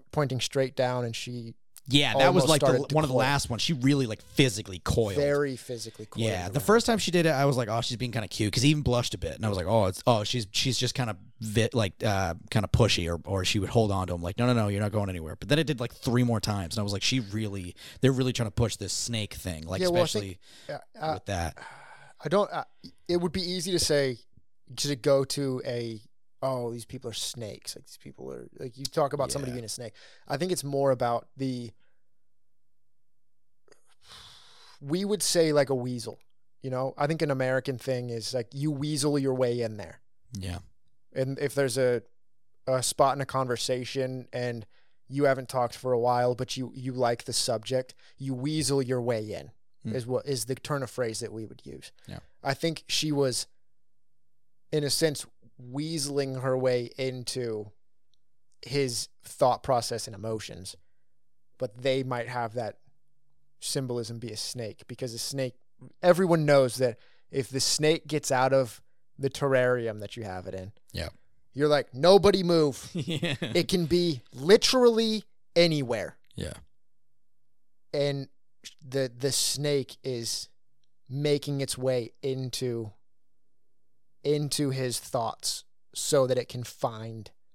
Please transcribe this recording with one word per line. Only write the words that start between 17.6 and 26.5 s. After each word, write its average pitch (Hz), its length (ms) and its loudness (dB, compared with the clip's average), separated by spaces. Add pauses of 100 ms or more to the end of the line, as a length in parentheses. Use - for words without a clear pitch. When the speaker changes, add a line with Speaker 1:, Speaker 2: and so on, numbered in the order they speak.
Speaker 2:
they're 131 100 8
really 127 220 0
trying 113 140 -2
to 101 60 -6
push 117 220 0
this 98 160 -8
snake 110 440 -4
thing," 80 300 -8
like, 92 140 -4
Speaker 1:
Yeah, 185 80 2
well, 175 160 4
I 160 40 2
think, 101 320 -6 (280)
Speaker 2:
especially 147 120 -8 (200)
Speaker 1:
uh, - 60 -
uh, 156 80 -2
Speaker 2:
with - 140 -8
that. 85 300 -2 (640)
Speaker 1:
I - 60 -8
don't, 190 240 2
uh, 160 140 -6 (420)
it 175 140 2
would 175 100 0
be 190 180 -4
easy 180 220 -4
to 170 80 2
say, 139 380 2 (580)
to 143 220 -2
go 139 260 4
to 131 420 -2
a, 117 360 -6 (400)
"Oh, 123 320 -2